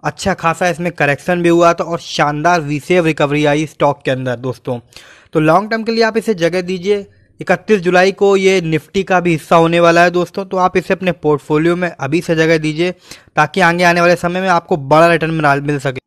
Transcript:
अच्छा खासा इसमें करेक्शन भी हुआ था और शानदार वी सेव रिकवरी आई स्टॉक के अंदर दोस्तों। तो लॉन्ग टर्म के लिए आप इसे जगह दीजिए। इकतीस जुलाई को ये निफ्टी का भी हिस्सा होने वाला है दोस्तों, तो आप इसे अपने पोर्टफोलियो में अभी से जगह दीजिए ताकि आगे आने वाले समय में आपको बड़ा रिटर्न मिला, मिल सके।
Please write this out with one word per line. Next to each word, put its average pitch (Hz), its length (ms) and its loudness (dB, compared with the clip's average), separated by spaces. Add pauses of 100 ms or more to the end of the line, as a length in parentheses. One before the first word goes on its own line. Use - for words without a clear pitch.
अच्छा 180 300 -6
खासा 165 340 -2
इसमें 170 240 -4
करेक्शन 165 500 -2
भी 170 60 2
हुआ 170 260 4
था 175 100 -6
और 165 160 -8
शानदार 156 600 0
वी 147 200 -6
सेव 175 260 0
रिकवरी 147 380 0
आई 147 220 0
स्टॉक 143 380 -2
के 143 60 -2
अंदर 127 260 -4
दोस्तों। 123 420 -8 (560)
तो 160 60 2
लॉन्ग 175 300 2
टर्म 226 120 -4
के 226 100 -4
लिए 226 120 2
आप 220 120 -2
इसे 220 180 -2
जगह 170 280 -2
दीजिए। 185 440 -4 (340)
इकतीस 196 400 0
जुलाई 180 320 2
को 202 240 2
ये 190 240 2
निफ्टी 160 420 -4
का 185 180 0
भी 175 120 0
हिस्सा 160 240 0
होने 165 240 4
वाला 170 240 4
है 180 60 2
दोस्तों, 175 340 -4
तो 190 120 -8
आप 180 200 0
इसे 190 180 -2
अपने 185 180 -4
पोर्टफोलियो 156 640 -2
में 180 140 -4
अभी 147 300 -4
से 170 160 -2
जगह 160 220 2
दीजिए 156 360 -4 (420)
ताकि 151 240 0
आगे 175 240 2
आने 175 160 2
वाले 175 160 4
समय 175 240 -4
में 190 80 -4
आपको 175 280 0
बड़ा 156 360 2
रिटर्न 160 180 -2
मिला, 151 240 0
मिल 143 240 -4
सके। 131 280 -6